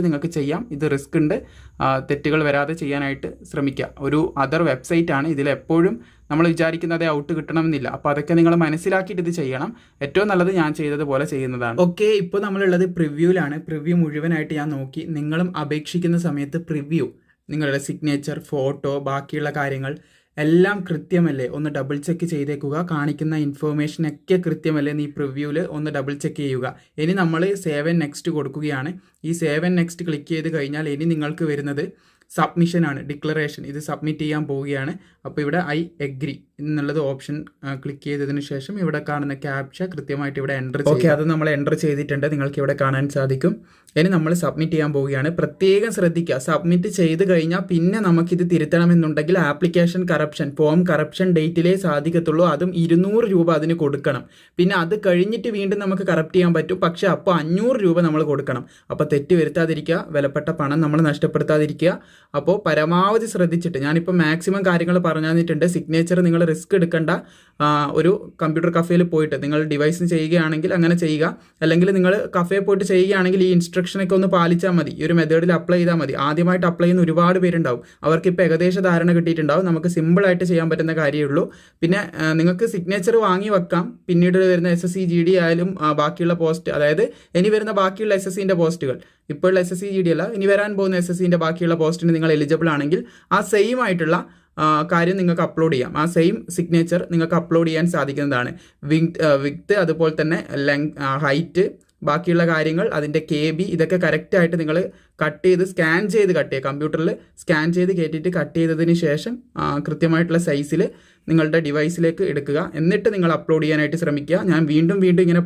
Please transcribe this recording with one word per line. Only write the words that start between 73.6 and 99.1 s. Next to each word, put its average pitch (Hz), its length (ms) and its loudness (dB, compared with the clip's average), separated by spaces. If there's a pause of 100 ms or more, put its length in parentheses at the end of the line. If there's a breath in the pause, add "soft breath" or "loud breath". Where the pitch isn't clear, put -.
ഒന്ന് 190 180 2
പാലിച്ചാൽ 175 440 2
മതി. 139 200 -2
ഈ 151 80 -4
ഒരു 170 120 2
മെത്തേഡിൽ 165 380 4
അപ്ലൈ 180 240 0
ചെയ്താൽ 175 200 2
മതി. 135 120 -2 (140)
ആദ്യമായിട്ട് 175 420 2
അപ്ലൈ 175 180 2
ചെയ്യുന്ന 180 200 4
ഒരുപാട് 175 380 4
പേരുണ്ടാവും, 156 360 0 (260 loud breath)
അവർക്കിപ്പോൾ 175 400 2
ഏകദേശ 175 280 2 (140)
ധാരണ 170 280 4
കിട്ടിയിട്ടുണ്ടാവും. 165 520 2
നമുക്ക് 165 260 0
സിമ്പിളായിട്ട് 180 560 2
ചെയ്യാൻ 165 220 2
പറ്റുന്ന 160 280 -2
കാര്യമേ 147 280 0
ഉള്ളൂ. 139 160 0 (380 loud breath)
പിന്നെ, 185 180 2 (200)
ആ, 160 200 0
നിങ്ങൾക്ക് 180 340 2
സിഗ്നേച്ചർ 190 420 0 (100)
വാങ്ങി 196 280 0
വെക്കാം, 175 320 0 (220)
പിന്നീട് 175 340 4
വരുന്ന 180 340 2
എസ് 180 120 -4
എസ് 180 80 -4
സി 185 160 -2
ജി 170 160 4
ഡി 190 60 6 (100)
ആയാലും, 170 260 2 (140)
ആ, 151 160 2
ബാക്കിയുള്ള 170 420 0
പോസ്റ്റ്, 160 340 -2
അതായത് 151 280 2 (340 loud breath)
ഇനി 208 180 4
വരുന്ന 208 240 -2
ബാക്കിയുള്ള 196 400 0
എസ് 196 100 -6
എസ് 185 100 -6
സിൻ്റെ 190 200 0
പോസ്റ്റുകൾ, 160 360 -2 (360 soft breath)
ഇപ്പോഴുള്ള 180 320 2
എസ് 185 100 -8
എസ് 180 80 -8
സി 202 120 -6
ജി 190 100 2
ഡി 165 120 4
അല്ല, 165 60 -2 (140)
ഇനി 196 160 -2
വരാൻ 208 240 2
പോകുന്ന 190 260 0
എസ് 180 100 -4
എസ് 180 100 -4
സിൻ്റെ 175 140 4 (100)
ബാക്കിയുള്ള 165 360 0
പോസ്റ്റിന് 170 320 2
നിങ്ങൾ 160 220 2
എലിജിബിൾ 160 300 2 (100)
ആണെങ്കിൽ 147 220 0 (360 loud breath)
ആ - 20 4 (160)
സെയിം 220 320 2
ആയിട്ടുള്ള, 175 320 0 (460 soft breath)
ആ, - 20 4 (260)
കാര്യം 175 280 2
നിങ്ങൾക്ക് 175 260 2
അപ്ലോഡ് 160 300 0
ചെയ്യാം. 123 260 -2
ആ - 20 2 (120)
സെയിം 175 200 4 (200)
സിഗ്നേച്ചർ 170 440 2 (140)
നിങ്ങൾക്ക് 165 260 2
അപ്ലോഡ് 170 300 2
ചെയ്യാൻ 160 240 0
സാധിക്കുന്നതാണ്. 139 580 -2 (380 loud breath)
വിങ്, 160 200 2 (180)